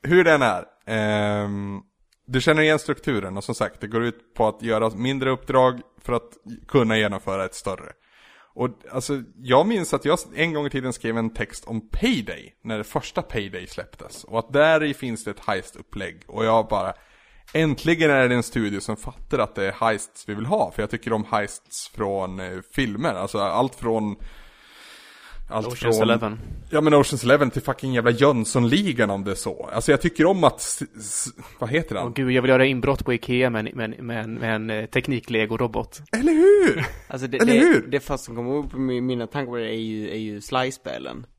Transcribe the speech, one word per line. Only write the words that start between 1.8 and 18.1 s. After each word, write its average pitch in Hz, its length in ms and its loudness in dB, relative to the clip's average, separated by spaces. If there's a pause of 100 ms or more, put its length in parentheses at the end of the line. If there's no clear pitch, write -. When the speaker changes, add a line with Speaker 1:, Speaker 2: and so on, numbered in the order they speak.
Speaker 1:
du 127 140 0
känner 156 220 4
igen 156 160 4
strukturen 101 580 -4
och 101 80 -6
som 117 100 -6
sagt, - 260 -4
det 110 60 -8
går 113 180 -2
ut - 300 -6
på 110 140 2
att 107 140 -6
göra 110 280 0
mindre 131 400 -2
uppdrag 127 500 2 (220)
för 123 100 -4
att 117 200 -4 (360)
kunna 110 300 4
genomföra 98 460 -2
ett 92 100 -8
större. - 380 -10 (640)
Och 123 140 -4 (240)
alltså, 131 300 -4 (140)
jag 156 300 4
minns 208 280 0
att 139 100 -4
jag 156 140 2 (160)
en 165 200 0
gång 147 120 -2
i 139 40 -4
tiden 127 220 -4
skrev 113 260 -4
en 113 160 0
text - 300 -8
om 113 240 -8
Payday 110 680 -4 (100)
när 110 140 -6
det 104 60 -6
första - 380 -6
Payday 95 440 -8
släpptes. - 580 -16
Och 113 140 -4
att 113 140 -6
där 156 320 4
i 143 100 -2
finns 120 300 -8
det 107 60 -8
ett - 160 -12
heist-upplägg. 92 840 -8
Och 107 160 -4
jag 113 240 2
bara, 95 240 -2 (600)
äntligen 160 580 2